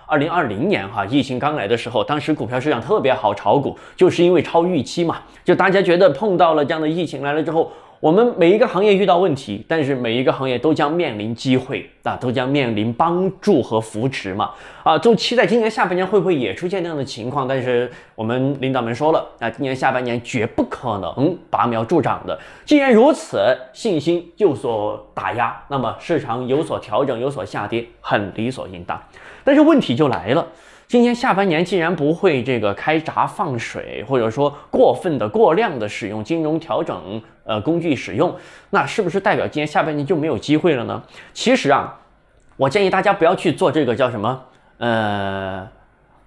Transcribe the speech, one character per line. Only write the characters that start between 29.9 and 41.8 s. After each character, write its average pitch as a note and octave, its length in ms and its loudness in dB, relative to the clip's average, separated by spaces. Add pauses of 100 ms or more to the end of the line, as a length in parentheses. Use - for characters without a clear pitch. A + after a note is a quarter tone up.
就 C#3+ 140 2
来 F2+ 240 -4
了， D#3+ 120 0 (420)
今 A#3+ 140 4
年 A#3+ 140 4
下 A#3 180 0
半 G3 140 2
年 E3+ 180 2
既 G3 120 -2
然 E3+ 180 0
不 D3 180 0
会 E3 300 0
这 B2 160 0
个 G2+ 160 0
开 D#3 240 -2
闸 C3 260 -2
放 C#3 320 -4
水， - 500 -10
或 C3 120 0
者 A2+ 100 0
说 C#3 240 -2 (160)
过 G#3+ 240 4
分 D#3+ 240 -4
的、 G#2+ 100 -2
过 E3+ 280 4
量 F#3 240 -2
的 G#2 100 -6
使 - 200 -10
用 G#2+ 140 -8
金 E3 200 -4
融 D#3 160 -2
调 D#3 240 -4
整， G2+ 360 -8 (240)
呃， G#2+ 180 -4
工 D#3+ 200 -2
具 D#3+ 140 -2
使 G2+ 180 -8
用， D3 220 0 (340)
那 F3 160 0
是 - 160 -2
不 F3+ 80 -2
是 G3 100 -2
代 F#3+ 160 0
表 G#2+ 120 0
今 D3 140 -4
年 D3+ 40 -2
下 E3+ 160 0
半 D3+ 140 -4
年 D3 100 -4
就 F3+ 100 0
没 D3+ 120 -2
有 C3 100 -2
机 D3 180 0
会 D3+ 200 2
了 A#2 80 -4
呢？ G#2+ 180 -8 (320)
其 B3+ 220 2
实 C#3 160 2
啊， G2+ 280 0 (580)